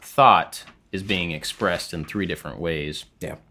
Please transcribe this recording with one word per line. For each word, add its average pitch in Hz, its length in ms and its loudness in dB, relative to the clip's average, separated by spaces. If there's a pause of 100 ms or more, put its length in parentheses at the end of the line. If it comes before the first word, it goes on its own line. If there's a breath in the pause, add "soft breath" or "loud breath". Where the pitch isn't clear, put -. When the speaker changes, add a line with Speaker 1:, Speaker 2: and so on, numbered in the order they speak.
Speaker 1:
thought 107 640 4 (280)
is 95 120 -6
being 90 260 0
expressed 85 640 -4
in 78 100 -4
three 95 220 -4
different 76 320 -8
ways. 76 460 -4 (160)
Speaker 2:
Yeah. - 160 -10 (140)